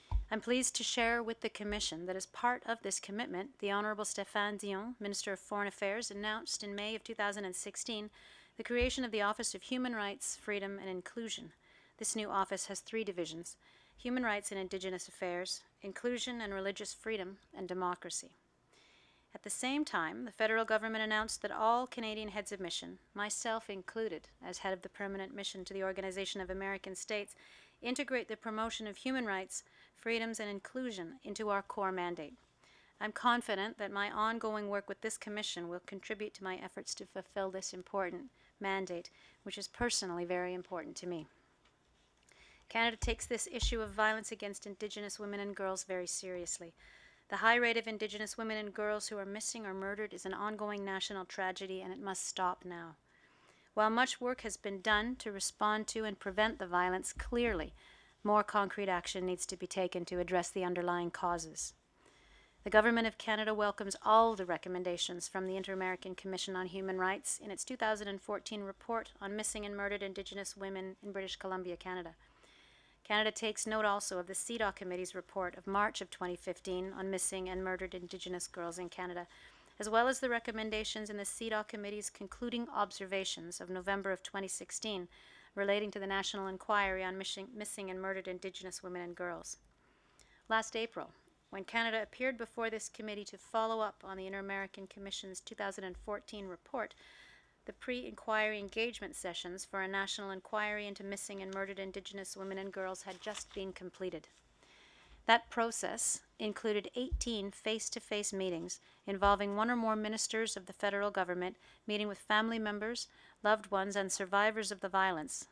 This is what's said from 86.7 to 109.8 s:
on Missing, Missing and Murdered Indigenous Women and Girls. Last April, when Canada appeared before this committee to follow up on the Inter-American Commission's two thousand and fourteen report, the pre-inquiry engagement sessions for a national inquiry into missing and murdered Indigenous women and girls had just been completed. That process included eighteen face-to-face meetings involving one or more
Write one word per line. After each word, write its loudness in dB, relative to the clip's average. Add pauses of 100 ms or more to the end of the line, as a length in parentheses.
on -2
Missing, -6 (100)
Missing -6
and -4
Murdered -2
Indigenous -6
Women -6
and -8
Girls. -6 (920)
Last 4
April, -4 (400)
when -8
Canada 2
appeared -2
before -4
this -6
committee -8
to -14
follow 2
up -2
on -8
the -6
Inter-American -6
Commission's -10
two -14
thousand -4
and -8
fourteen -8
report, -6 (720)
the -10
pre-inquiry 0
engagement -4
sessions -6
for -2
a 0
national -2
inquiry -2
into -8
missing -6
and -6
murdered -4
Indigenous -8
women -6
and -6
girls -4
had -10
just -8
been -6
completed. -8 (1000)
That 8
process 2 (180)
included 0
eighteen 0
face-to-face -2
meetings 0 (260)
involving 6
one 4
or 4
more 4